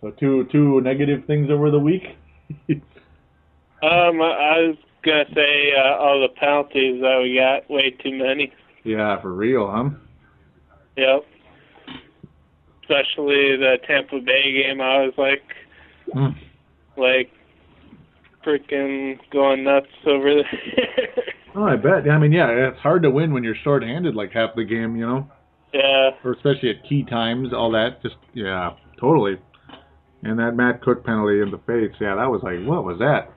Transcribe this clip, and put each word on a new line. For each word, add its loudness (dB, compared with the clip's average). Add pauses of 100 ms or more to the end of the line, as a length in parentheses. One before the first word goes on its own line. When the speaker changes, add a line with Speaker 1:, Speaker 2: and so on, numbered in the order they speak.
Speaker 1:
So -12
two, 2
two 4
negative -2
things 0
over 2
the 2
week? 0 (680)
<laughs> -4 (1000)
Speaker 2:
Um, 2
I, 2
I 0 (100)
was -4 (280)
gonna 2 (100)
say, 2
uh, 4
all 2
the 2 (100)
penalties 0
that 2
we -2
got, 0
way 0 (120)
too -6
many. -4 (340)
Speaker 1:
Yeah, -2
for -8
real, 0
huh? -4 (1040)
Speaker 2:
Yep. 2 (1600)
Especially 0
the 4 (100)
Tampa -2
Bay 0
game, -4
I 2
was -2
like, 0 (720)
Speaker 1:
Mm. 0 (640)
Speaker 2:
like, 0 (1120)
freaking -4 (120)
going 2
nuts 2 (200)
over 2
there. -2 (100)
<laughs> -6 (260)
Speaker 1:
Oh, -2
I 2
bet. 2
I 4
mean, 4
yeah, 4
it's 0
hard 2
to 4
win 0
when -2
you're -4 (100)
shorthanded, -2
like, -6
half -2
the -4
game, -4
you -6
know? -4 (460)
Speaker 2:
Yeah. 4 (120)
Speaker 1:
Or -4
especially 0
at -6
key -2
times, -4
all 0
that. -2
Just, -10 (180)
yeah, -6 (280)
totally. 2 (840)
And -4
that -2
Matt 0
Cook 0
penalty 0
in -2
the -10 (100)
face, -2
yeah, -4
that -2
was -4
like, -8
what -2
was -8
that? 0